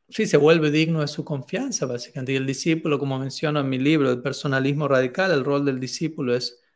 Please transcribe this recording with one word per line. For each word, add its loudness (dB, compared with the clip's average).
sí, -2
se 4
vuelve 6
digno 2
de -4
su -8
confianza, -6
básicamente. -6
Y 2
el -2
discípulo, 0
como -2
menciono -2
en 0
mi 0
libro, 4
El 0
personalismo 0
radical, 2
el 2
rol 0
del 0
discípulo -4
es -4